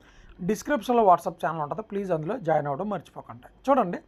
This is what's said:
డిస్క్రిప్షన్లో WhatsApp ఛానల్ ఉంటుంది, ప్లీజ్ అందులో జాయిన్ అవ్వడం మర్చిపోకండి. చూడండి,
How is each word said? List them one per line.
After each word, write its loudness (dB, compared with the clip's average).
డిస్క్రిప్షన్లో 0
WhatsApp 4
ఛానల్ -2
ఉంటుంది, -8
ప్లీజ్ -6
అందులో -4
జాయిన్ 2
అవ్వడం -4
మర్చిపోకండి. -14
చూడండి, 2